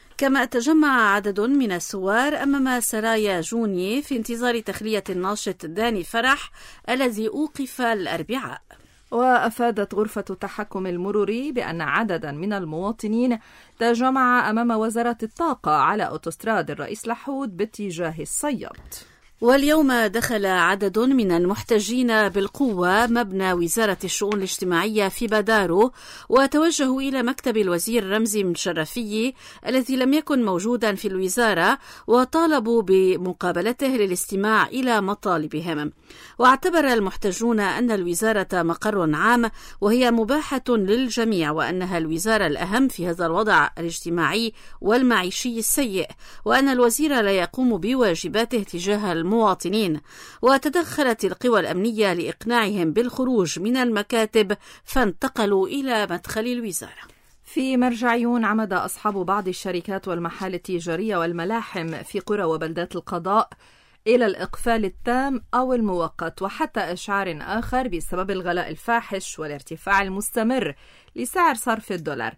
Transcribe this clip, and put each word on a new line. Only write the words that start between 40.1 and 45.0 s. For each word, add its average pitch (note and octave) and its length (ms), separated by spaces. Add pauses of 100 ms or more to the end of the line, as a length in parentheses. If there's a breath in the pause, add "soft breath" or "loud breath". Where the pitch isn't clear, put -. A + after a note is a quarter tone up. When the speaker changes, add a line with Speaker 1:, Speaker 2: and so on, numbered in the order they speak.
Speaker 1:
مباحة B3 580
للجميع، A3 840
وأنها F3 460
الوزارة E3+ 500
الأهم G3 400
في F3+ 200
هذا F3 180
الوضع F3 520
الاجتماعي E3+ 760 (280 loud breath)
والمعيشي A3+ 800